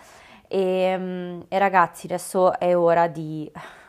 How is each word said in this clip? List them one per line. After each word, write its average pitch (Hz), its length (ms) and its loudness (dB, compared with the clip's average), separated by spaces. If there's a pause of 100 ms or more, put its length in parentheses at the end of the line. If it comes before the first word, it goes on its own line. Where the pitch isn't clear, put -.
(480)
E, 185 500 0
mm, 180 500 -8
e 190 100 -4
ragazzi, 185 500 2
adesso 180 520 0
è 180 160 2
ora 170 320 4
di... 156 420 -10 (400)